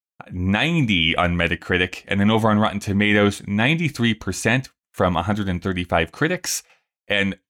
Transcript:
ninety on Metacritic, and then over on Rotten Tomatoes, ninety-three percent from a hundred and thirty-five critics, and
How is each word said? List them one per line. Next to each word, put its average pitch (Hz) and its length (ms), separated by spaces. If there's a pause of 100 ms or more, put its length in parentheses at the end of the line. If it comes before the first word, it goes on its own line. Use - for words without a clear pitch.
(320)
ninety 101 840
on 87 200
Metacritic, 87 720
and 98 120
then 101 120
over 113 180
on 104 100
Rotten 101 200
Tomatoes, 104 680
ninety-three 120 680
percent 113 560 (240)
from 90 220
a 82 80
hundred 101 260
and 87 120
thirty-five 87 500
critics, - 520 (440)
and 98 300 (120)